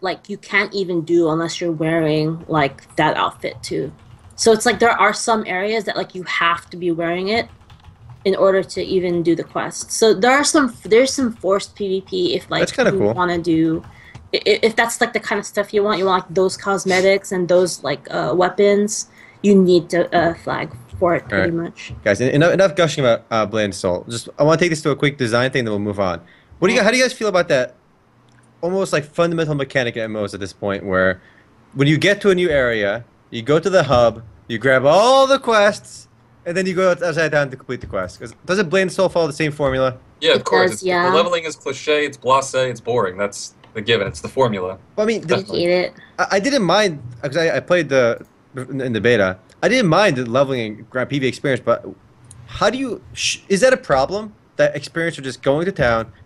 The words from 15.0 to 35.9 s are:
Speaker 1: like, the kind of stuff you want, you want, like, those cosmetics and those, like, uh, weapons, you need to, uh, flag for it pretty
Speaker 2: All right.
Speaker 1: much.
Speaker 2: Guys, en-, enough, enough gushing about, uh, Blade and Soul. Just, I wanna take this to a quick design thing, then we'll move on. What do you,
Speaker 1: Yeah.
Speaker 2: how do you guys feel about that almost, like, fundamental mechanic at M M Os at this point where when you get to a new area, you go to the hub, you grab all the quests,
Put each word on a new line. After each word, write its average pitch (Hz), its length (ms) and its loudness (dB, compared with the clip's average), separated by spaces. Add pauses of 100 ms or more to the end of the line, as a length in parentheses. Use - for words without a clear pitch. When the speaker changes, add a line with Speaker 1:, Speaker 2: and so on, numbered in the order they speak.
Speaker 1:
like, 233 120 0
the 220 60 -4
kind 214 220 -4
of - 40 -8
stuff 202 300 -4
you 202 80 2
want, 202 160 0
you 185 60 0
want, 185 200 0
like, 165 100 -16
those 185 220 0
cosmetics 190 760 0
and 180 160 -2
those, 180 340 2
like, 139 280 -6
uh, 160 240 -4
weapons, 202 760 2 (340)
you 202 140 6
need 180 340 4
to, 175 260 0
uh, 165 180 2
flag 139 380 -8 (280)
for 170 160 2
it 127 120 -8
pretty 95 220 0
Speaker 2:
All 165 80 -4
right. 170 120 -6
Speaker 1:
much. - 220 -18 (120)
Speaker 2:
Guys, 101 160 2
en-, 127 100 0
enough, 143 240 4
enough 185 220 2
gushing 151 280 0
about, 117 280 2
uh, 110 120 2
Blade 104 200 -2
and 95 100 -4
Soul. 90 340 -4
Just, 117 200 -10 (100)
I 147 60 2
wanna 156 140 6
take 175 120 2
this 156 120 -4
to 151 80 0
a 135 60 0
quick 147 220 -2
design 120 320 0
thing, 127 140 -2
then 110 80 -4
we'll 101 80 -2
move 101 180 -4
on. 90 220 -2 (400)
What 185 80 2
do 226 60 0
you, 247 40 2
Speaker 1:
Yeah. 214 60 2
Speaker 2:
how 220 80 4
do 254 40 0
you 254 60 2
guys 254 100 0
feel 220 160 -4
about 175 200 0
that 131 260 0 (840)
almost, 185 320 -2
like, 151 120 0
fundamental 165 520 -2
mechanic 131 400 -2
at 113 80 -4
M 110 120 -6
M 107 60 -2
Os 101 100 -6
at 101 60 -10
this 95 140 -10
point 98 320 -6
where 92 360 0 (540)
when 139 140 2
you 156 100 4
get 196 220 2
to 202 100 2
a 185 60 4
new 180 120 0
area, 117 560 0 (260)
you 117 120 -8
go 139 160 2
to 160 100 -2
the 185 140 4
hub, 120 400 2 (240)
you 117 120 -4
grab 131 280 2
all 240 400 6
the 269 140 2
quests, 214 680 0 (380)